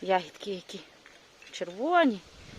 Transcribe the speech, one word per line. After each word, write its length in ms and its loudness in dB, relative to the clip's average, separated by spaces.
ягідки 500 -2
які 300 -10
червоні, 680 2